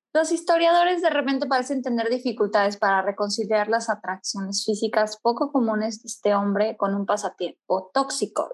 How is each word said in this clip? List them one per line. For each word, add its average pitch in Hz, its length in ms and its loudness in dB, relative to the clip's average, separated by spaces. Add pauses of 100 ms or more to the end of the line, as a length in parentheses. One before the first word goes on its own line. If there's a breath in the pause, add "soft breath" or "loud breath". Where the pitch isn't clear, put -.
(120)
los 320 200 2
historiadores 339 680 4
de 339 100 2
repente 269 360 0
parecen 262 360 0
tener 233 280 0
dificultades 208 640 0
para 196 260 2
reconciliar 208 680 0
las 226 200 0
atracciones 196 760 -6
físicas 214 580 0
poco 240 300 0
comunes 220 500 -2
de - 60 -16
este - 260 0
hombre 202 420 0
con 196 180 0
un 196 120 -2
pasatiempo 190 880 -4
tóxico, - 600 -2